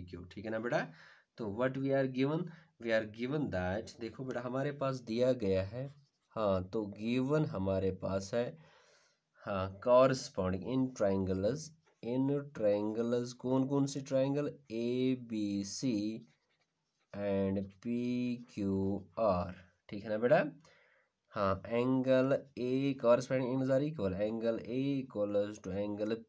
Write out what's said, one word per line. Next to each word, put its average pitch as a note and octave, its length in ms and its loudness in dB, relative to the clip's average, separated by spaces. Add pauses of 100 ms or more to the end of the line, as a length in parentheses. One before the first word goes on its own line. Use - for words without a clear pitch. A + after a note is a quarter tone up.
(100)
Q, - 220 -12
ठीक G2+ 120 -12
है A2 60 -6
ना A2 160 -2
बेटा? D3 140 0 (560)
तो A#2 120 -6 (100)
what C3 180 0
we C3+ 160 -2
are C3+ 140 4
given, C#3 380 0 (360)
we A2+ 120 -2
are A2 120 4 (140)
given B2+ 320 -2
that, F#2 500 -2
देखो A2+ 240 -8
बेटा A#2+ 160 -6
हमारे C3 400 -4
पास C3+ 280 -2
दिया A#2+ 240 4 (100)
गया F#2+ 200 4
है, A#2 220 -6 (520)
हाँ, G2 260 4 (100)
तो A2+ 120 0 (140)
गिवन C3 460 2 (100)
हमारे F#2+ 360 2 (140)
पास F#2+ 300 -2
है, A#2+ 120 0 (1000)
हाँ, G2 360 -4
corresponding A2 840 4 (100)
in C3 120 2 (140)
triangles, G2 720 0 (320)
in C3 280 0 (280)
triangles, A2+ 760 0 (100)
कौन C3 260 2
कौन C#3 180 2
से C#3 140 -6
ट्रायंगल? C3+ 500 0 (200)
एबीसी A#2 1300 -2 (1160)
and G2 460 0 (240)
पीक्यूआर, A2 1700 -2 (340)
ठीक G#2 160 -10
है A2+ 60 -6
ना G#2+ 140 0
बेटा? D3 160 6 (920)
हाँ, G2 280 2 (160)
angle C3 540 4 (240)
A C3 380 0
corresponding B2+ 580 4
angles C3 180 0
are C3+ 120 4
equal, G#2+ 320 -2
angle A2 440 0
A B2 220 -4 (200)
equals G#2 600 -2
to F#2+ 100 -8
angle G#2 460 -2 (120)